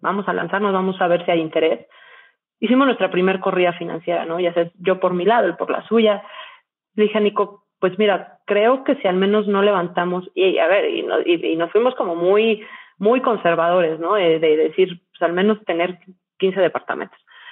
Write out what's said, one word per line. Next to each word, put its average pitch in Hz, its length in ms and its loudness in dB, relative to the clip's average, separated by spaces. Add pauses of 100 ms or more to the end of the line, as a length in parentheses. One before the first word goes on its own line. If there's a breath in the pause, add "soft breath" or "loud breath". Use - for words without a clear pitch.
"Vamos 196 260 -4
a 180 60 -4
lanzarnos, 190 400 -2
vamos 190 280 -2
a 180 60 2
ver 175 180 0
si 180 60 0
hay 170 80 2
interés", 160 480 -2 (720 loud breath)
hicimos 254 260 2
nuestra 190 240 0
primer 185 300 0
corrida 185 340 0
financiera, 170 520 -6
¿no? 165 140 -6
Ya 175 140 0
sé, 170 260 -2
yo 185 200 0
por 180 160 0
mi 175 100 -2
lado, 220 220 2
él 170 80 -4
por - 160 -6
la - 160 -6
suya. 214 340 2 (760 loud breath)
Le 214 100 2
dije 208 120 0
a 214 40 2
Nico, 202 420 -2 (160)
"Pues 185 180 -2
mira, 202 480 0
creo 226 380 2
que 277 140 0
si 196 100 -2
al 180 80 0
menos 202 320 2
no 202 160 2
levantamos", 180 720 -2
y 185 240 0
a 160 80 2
ver, 175 240 2
y - 100 -6
no-, 185 240 -2
y, 170 220 0
y 160 80 -2
nos 170 160 -4
fuimos 247 240 0
como 180 200 -4
muy, 208 480 2 (360 loud breath)
muy 233 220 2
conservadores, 170 800 0
¿no? 165 180 0
Eh, 165 220 2
de 156 160 4
decir, 175 540 0
pues - 140 -10
al 170 100 0
menos 208 320 2
tener 175 320 -4 (400)
quince 190 240 -2
departamentos. - 560 -4 (340 loud breath)